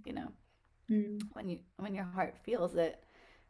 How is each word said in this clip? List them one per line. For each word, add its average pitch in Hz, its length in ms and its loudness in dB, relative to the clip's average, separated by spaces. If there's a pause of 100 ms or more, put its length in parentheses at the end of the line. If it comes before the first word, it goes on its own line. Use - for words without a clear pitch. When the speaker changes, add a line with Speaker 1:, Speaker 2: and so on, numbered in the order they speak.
Speaker 1:
you - 80 -8
know. - 200 -8 (580)
Speaker 2:
Mm. 208 300 2 (120)
Speaker 1:
When 208 160 -6
you, 175 120 -4 (180)
when 196 160 -4
your 190 100 -4
heart 185 400 -2
feels 180 320 0
it, 165 260 4 (480)